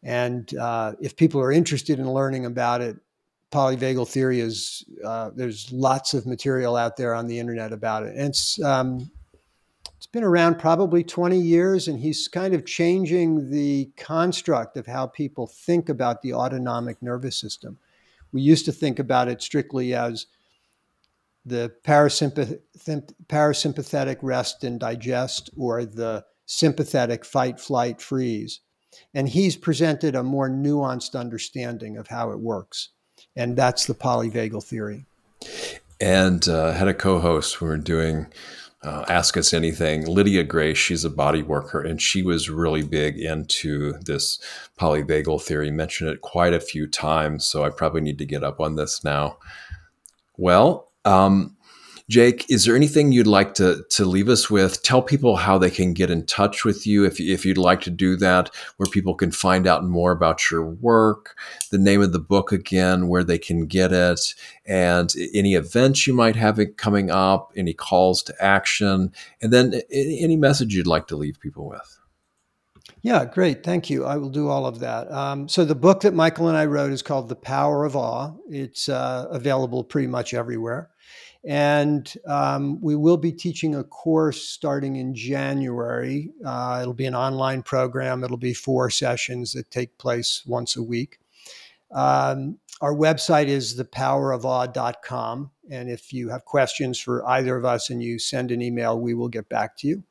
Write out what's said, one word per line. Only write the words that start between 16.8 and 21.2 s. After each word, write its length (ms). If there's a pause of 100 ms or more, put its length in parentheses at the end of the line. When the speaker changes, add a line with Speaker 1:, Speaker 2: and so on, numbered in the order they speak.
Speaker 1:
nervous 340
system. 420 (540)
We 100
used 240
to 60
think 260
about 300
it 140
strictly 520
as 320 (1160)